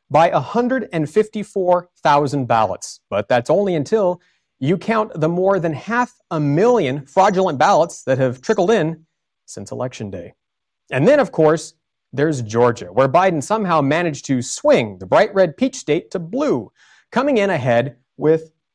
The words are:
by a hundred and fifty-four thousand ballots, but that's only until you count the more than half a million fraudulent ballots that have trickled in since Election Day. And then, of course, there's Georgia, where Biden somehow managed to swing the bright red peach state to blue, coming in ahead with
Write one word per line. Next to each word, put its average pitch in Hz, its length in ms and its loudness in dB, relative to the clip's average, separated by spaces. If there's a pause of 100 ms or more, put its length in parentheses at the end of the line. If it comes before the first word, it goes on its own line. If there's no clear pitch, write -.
(100)
by 165 200 4
a 156 100 0
hundred 240 520 -4
and 156 160 -2
fifty-four 196 840 -2 (120)
thousand 143 440 2
ballots, 110 540 -2 (100)
but 104 180 -2
that's 123 220 0
only 190 240 0
until 180 460 -2 (380)
you 151 200 0
count 185 420 -4
the 156 80 0
more 185 320 0
than 160 140 -4
half 240 440 -6 (120)
a 165 100 -4
million 151 640 0
fraudulent 190 540 0
ballots 170 460 2
that 131 120 0
have 131 240 -2
trickled 202 300 0
in 165 340 0 (400)
since - 260 -16
Election 117 400 -8
Day. 90 220 -14 (580)
And 135 160 2
then, 294 140 6
of 190 120 -2
course, 160 420 0 (380)
there's 143 300 -2
Georgia, 113 440 0
where 120 220 2
Biden 170 340 2
somehow 190 380 0
managed 151 460 -2
to 131 140 0
swing 120 580 0
the 92 80 -14
bright 170 280 2
red 180 220 2
peach 262 200 -2
state - 360 -4
to 190 60 -6
blue, 175 540 -4 (380)
coming 262 280 0
in 196 120 0
ahead 131 460 -2 (200)
with 160 340 0 (240)